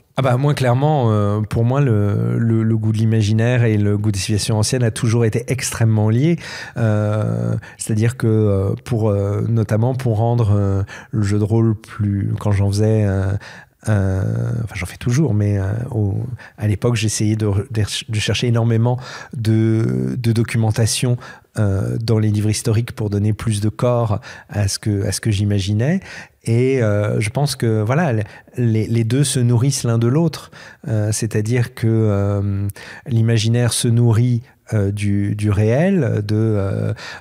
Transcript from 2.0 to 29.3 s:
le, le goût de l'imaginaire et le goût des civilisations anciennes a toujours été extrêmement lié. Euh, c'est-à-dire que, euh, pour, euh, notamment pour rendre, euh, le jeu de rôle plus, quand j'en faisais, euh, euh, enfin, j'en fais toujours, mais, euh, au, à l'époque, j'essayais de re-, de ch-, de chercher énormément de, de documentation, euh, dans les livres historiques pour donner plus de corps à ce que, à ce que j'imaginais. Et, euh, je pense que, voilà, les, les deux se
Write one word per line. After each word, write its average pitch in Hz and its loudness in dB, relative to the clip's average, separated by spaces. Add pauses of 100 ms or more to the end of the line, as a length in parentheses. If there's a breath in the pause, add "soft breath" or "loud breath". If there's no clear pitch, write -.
le, 117 2
le 113 2
goût 110 0
de 107 -2
l'imaginaire 110 2
et 110 4
le 104 2
goût 104 0
des 98 -2
civilisations 107 -2
anciennes 120 0
a 110 2
toujours 117 0
été 110 0
extrêmement 110 0
lié. 147 2 (380 loud breath)
Euh, 110 0 (220 loud breath)
c'est-à-dire 113 0
que, 113 0
euh, 104 2 (100)
pour, 110 0
euh, 101 0
notamment 113 0
pour 117 0
rendre, 117 2
euh, 98 2 (260 loud breath)
le 110 0
jeu 104 0
de - 2
rôle 113 2
plus, 104 -4
quand 107 0
j'en 98 2
faisais, 107 2
euh, 98 0 (560 loud breath)
euh, 98 2 (400)
enfin, 113 -8
j'en 95 -8
fais - -14
toujours, 123 0
mais, 101 2
euh, 95 -2 (260)
au, 104 -2 (440 loud breath)
à 107 0
l'époque, 120 0
j'essayais 107 0
de 107 0
re-, 101 0
de 110 -2
ch-, - -4
de 107 -2
chercher 113 -2
énormément 117 2 (360 loud breath)
de, 113 0
de 117 0
documentation, 113 0 (420 loud breath)
euh, 107 0
dans 113 2
les 107 2
livres 104 0
historiques 113 0
pour 107 -4
donner 101 0
plus 104 -2
de 107 0
corps 117 0 (280 loud breath)
à 101 0
ce - -4
que, 101 -2
à 95 -2
ce - -4
que 113 -2
j'imaginais. 104 0 (460 loud breath)
Et, 123 2
euh, 107 0
je 107 -2
pense 143 -2
que, 110 0
voilà, 135 0 (440 loud breath)
les, 110 0
les 117 0
deux 131 2
se 139 -2